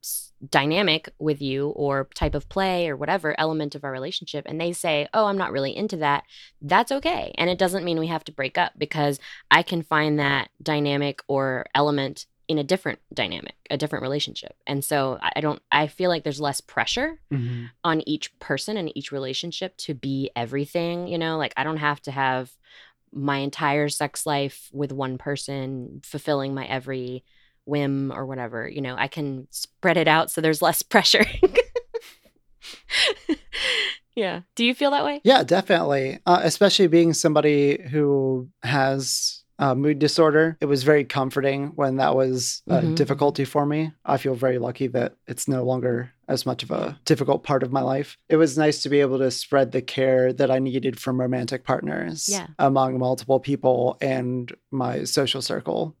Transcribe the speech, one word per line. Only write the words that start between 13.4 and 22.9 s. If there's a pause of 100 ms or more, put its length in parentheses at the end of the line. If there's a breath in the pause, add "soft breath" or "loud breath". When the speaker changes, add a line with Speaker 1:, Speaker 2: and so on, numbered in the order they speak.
Speaker 1:
a
different
relationship. (140)
And
so
I,
I
don't, (120)
I
feel
like
there's
less
pressure (140)
Speaker 2:
Mm-hmm. (180)
Speaker 1:
on
each
person
and
each
relationship
to
be
everything,
you
know?
Like,
I
don't
have
to
have (600 soft breath)